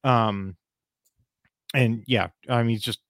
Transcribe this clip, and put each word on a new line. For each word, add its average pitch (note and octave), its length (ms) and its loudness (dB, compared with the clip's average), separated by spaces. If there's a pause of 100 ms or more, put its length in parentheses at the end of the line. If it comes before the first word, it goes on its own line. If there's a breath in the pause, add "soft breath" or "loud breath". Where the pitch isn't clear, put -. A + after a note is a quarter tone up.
Um, G#2 540 0 (1160)
and A#2 320 2
yeah, G2 220 0 (200)
I A#2+ 140 0
mean, A#2 140 0
it's G#2 80 -10
just G#2+ 260 -8